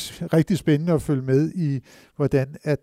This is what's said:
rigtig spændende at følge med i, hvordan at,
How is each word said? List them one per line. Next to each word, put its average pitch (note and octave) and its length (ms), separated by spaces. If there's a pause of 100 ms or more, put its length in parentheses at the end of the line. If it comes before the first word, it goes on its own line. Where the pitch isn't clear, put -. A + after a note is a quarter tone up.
(340)
rigtig D#3+ 240
spændende D#3+ 360
at D3+ 80
følge C3+ 200
med C3+ 340
i, C#3+ 240 (360)
hvordan C#3 480
at, D3 180